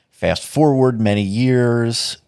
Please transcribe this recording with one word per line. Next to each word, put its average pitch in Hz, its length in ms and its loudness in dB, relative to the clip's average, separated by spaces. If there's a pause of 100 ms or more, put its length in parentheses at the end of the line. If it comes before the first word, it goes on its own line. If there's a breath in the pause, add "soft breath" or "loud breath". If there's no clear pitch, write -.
(100)
Fast - 340 -4
forward 131 560 2
many 104 220 2
years 117 1040 0